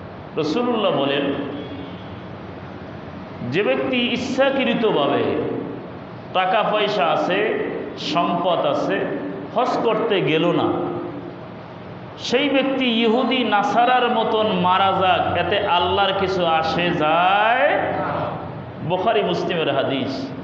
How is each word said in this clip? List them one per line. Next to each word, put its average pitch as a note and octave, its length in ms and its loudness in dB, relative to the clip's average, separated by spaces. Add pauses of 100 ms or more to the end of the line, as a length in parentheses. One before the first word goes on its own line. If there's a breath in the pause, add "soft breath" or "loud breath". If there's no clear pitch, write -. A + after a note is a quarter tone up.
(380)
রাসূলুল্লাহ G#3+ 540 0
বলেন, C#3+ 420 0 (2250)
যে F3 120 0
ব্যক্তি C4 340 0
ইচ্ছাকৃতভাবে A3+ 1300 2 (1080)
টাকা F#3 300 2
পয়সা G3+ 420 2
আছে, E3 340 2 (600)
সম্পদ F3 680 0
আছে, F#3 540 0 (360)
হজ A#3+ 280 2
করতে G#3+ 380 2
গেল D#3 300 2
না, D3 160 2 (1500)
সেই C#4 320 0
ব্যক্তি C4+ 360 2
ইহুদি A#3 580 2
নাসারার A#3 680 4
মতন A3 420 2
মারা F#3 500 4
যাক, F3 360 2
এতে F3 300 0
আল্লাহর F#3 520 2
কিছু F#3 260 0
আসে E3+ 440 2
যায়? F#3 720 4 (1300)
বুখারী G3+ 320 2
মুসলিমের E3+ 540 0
হাদিস। B2+ 540 -2 (140)